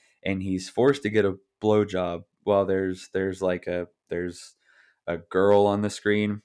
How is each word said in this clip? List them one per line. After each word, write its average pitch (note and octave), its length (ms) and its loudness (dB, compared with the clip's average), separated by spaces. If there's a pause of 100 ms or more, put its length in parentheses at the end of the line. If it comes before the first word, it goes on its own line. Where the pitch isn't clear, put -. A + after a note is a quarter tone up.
(240)
and F#2+ 180 -4
he's F#2 260 -4
forced C#3 340 2
to G#2+ 80 -2
get G#2+ 140 2
a F#2+ 120 0 (260)
blowjob F#2 640 0 (180)
while G2+ 240 2
there's, F#2+ 480 -4
there's, F#2+ 280 -4
like, F2+ 240 -2
a, F2 220 -6 (220)
there's F2 440 -8 (520)
a E2+ 100 -4
girl G2 500 4
on G2+ 160 0
the G#2 80 -2
screen G#2 540 -2